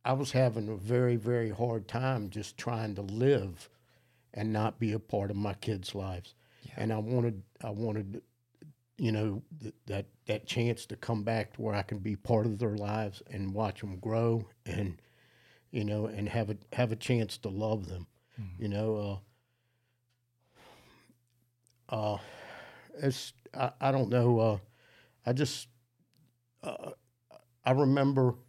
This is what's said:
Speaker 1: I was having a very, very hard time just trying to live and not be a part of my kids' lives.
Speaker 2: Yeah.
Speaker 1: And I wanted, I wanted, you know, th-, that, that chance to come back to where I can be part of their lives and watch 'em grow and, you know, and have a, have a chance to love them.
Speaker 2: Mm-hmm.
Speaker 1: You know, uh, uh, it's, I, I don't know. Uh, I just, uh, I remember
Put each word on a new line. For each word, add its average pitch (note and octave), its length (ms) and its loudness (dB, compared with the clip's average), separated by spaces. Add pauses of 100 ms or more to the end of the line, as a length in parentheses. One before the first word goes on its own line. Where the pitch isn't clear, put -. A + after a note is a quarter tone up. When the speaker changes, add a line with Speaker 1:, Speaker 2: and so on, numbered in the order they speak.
Speaker 1:
I B2+ 100 2
was C3+ 180 0
having A#2 380 2
a A2 60 -4
very, A#2+ 420 4
very A2+ 340 0
hard A2+ 360 -2
time A#2+ 440 -2
just - 260 -8
trying A2+ 380 -4
to G2 80 -6
live G2+ 640 2 (640)
and A2 180 -2
not G#2+ 280 0
be A2 140 0
a A2 60 -2
part G2+ 300 -2
of G2+ 80 -2
my G2+ 160 -2
kids' G2 400 -4
lives. F#2+ 400 -8 (300)
Speaker 2:
Yeah. - 140 -18
Speaker 1:
And A2 160 0
I G#2+ 40 0
wanted, A#2 460 0 (200)
I A#2 60 -6
wanted, G#2 540 -4 (760)
you A#2 140 2
know, G#2+ 320 0 (180)
th-, A2 140 -12 (100)
that, G2 200 -4 (200)
that G#2+ 220 -4
chance A#2 400 0
to A2 80 -8
come A2 280 -2
back A2 300 -2
to - 80 -10
where G#2+ 140 -2
I G2 80 0
can G2+ 160 -6
be G2 160 -4
part A2+ 320 2
of G#2 100 0
their G#2+ 180 -2
lives G#2 540 -4
and G2 240 -4
watch G#2+ 300 -2
'em F#2+ 160 -8
grow A2+ 480 2 (180)
and, G2 340 -4 (720)
you G#2 140 -2
know, G#2+ 240 0
and G#2 220 -4
have A2 200 0
a, G#2+ 80 -4 (160)
have B2 180 2
a A2 40 -2
chance A2+ 440 0
to G#2+ 100 -6
love G#2 380 -2
them. F2 200 -8 (320)
Speaker 2:
Mm-hmm. F#2 240 -10
Speaker 1:
You G#2 60 -4
know, G#2 520 -2 (2750)
uh, A#2 60 -4
uh, G#2 220 0 (800)
it's, C#3 360 -2 (200)
I, B2+ 260 -2
I C3+ 120 4
don't C3 180 2
know. A#2+ 300 6
Uh, A2 180 4 (680)
I A#2+ 80 2
just, C3+ 340 -2 (960)
uh, - 280 -8 (720)
I B2 60 4
remember C3+ 640 6 (140)